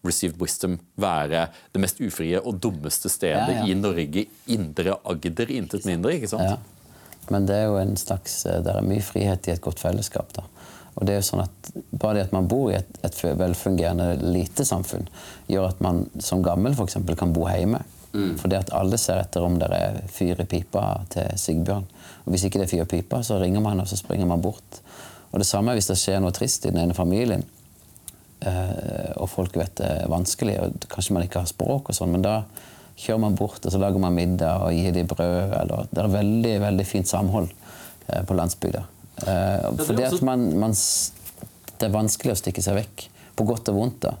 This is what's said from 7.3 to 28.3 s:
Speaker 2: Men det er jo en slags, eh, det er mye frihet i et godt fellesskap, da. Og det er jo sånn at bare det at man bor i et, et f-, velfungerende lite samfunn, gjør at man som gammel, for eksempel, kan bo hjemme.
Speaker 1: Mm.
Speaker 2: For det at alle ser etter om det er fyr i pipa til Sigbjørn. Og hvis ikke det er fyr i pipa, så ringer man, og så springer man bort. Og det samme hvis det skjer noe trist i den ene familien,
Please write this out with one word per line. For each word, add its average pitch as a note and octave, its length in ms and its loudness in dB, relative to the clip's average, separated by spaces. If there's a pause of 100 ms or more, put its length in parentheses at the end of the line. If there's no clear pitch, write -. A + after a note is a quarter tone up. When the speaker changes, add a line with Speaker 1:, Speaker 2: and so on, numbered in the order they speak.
Speaker 2:
Men G2+ 160 2
det G2+ 100 2
er A2 80 2
jo G#2 160 2
en G2 160 2
slags, - 480 -4
eh, F2 160 0
det F2+ 140 0
er G2+ 100 2
mye G2+ 160 2
frihet G2 480 0
i E2+ 60 2
et F2 80 -6
godt F#2 180 -4
fellesskap, F#2+ 540 -2
da. - 80 -6 (520)
Og G2+ 120 0
det G2+ 80 2
er - 40 2
jo F#2+ 60 0
sånn F#2+ 160 0
at - 300 -8 (200)
bare G#2+ 280 0
det F#2 80 0
at - 100 0
man F#2 100 4
bor A#2+ 240 2
i F#2+ 60 2
et, F#2+ 140 -4 (120)
et - 140 0
f-, E2 180 0
velfungerende F2 760 2 (100)
lite F2+ 420 0
samfunn, - 460 -2 (380)
gjør F#2+ 240 2
at - 100 -4
man F2+ 240 2 (140)
som F#2+ 260 0
gammel, F#2+ 320 4
for A2 80 0
eksempel, F2+ 320 -2
kan E2+ 160 2
bo E2+ 160 2
hjemme. F#2 320 2 (320)
Speaker 1:
Mm. F#2+ 260 -2
Speaker 2:
For - 80 -2
det F#2+ 140 2
at F#2+ 100 -4
alle F#2+ 260 2
ser F#2+ 220 0
etter F2 240 -2
om F2 160 4
det - 160 2
er G1+ 220 0 (100)
fyr F2 320 0
i F#2 60 0
pipa G2 400 -2 (240)
til - 260 -2
Sigbjørn. F#2 480 0 (400)
Og - 80 -6
hvis F#2 160 2
ikke G2 140 2
det F#2 80 0
er - 80 -2
fyr E2 80 2
i - 80 -6
pipa, F#2+ 300 -2
så G#2 180 0
ringer F#2+ 240 2
man, G2+ 160 0
og F#2+ 80 -2
så F#2+ 100 -4
springer - 300 0
man E2+ 160 2
bort. - 340 -6 (540)
Og G2+ 80 2
det F#2+ 80 0
samme G#2+ 260 2
hvis G#2 140 0
det F#2+ 100 2
skjer G2 240 2
noe F2 80 2
trist - 320 -2
i - 80 0
den F2 140 2
ene F2 100 2
familien, G2 480 2 (1000)